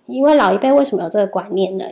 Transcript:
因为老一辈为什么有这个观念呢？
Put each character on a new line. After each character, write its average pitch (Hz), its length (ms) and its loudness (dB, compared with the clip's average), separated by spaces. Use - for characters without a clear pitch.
因 254 160 -6
为 294 140 4
老 202 180 4
一 202 60 0
辈 262 120 0
为 285 140 4
什 277 100 -6
么 175 80 -2
有 165 60 -6
这 208 100 -2
个 202 80 2
观 196 280 -6
念 190 220 -2
呢？ 190 140 -8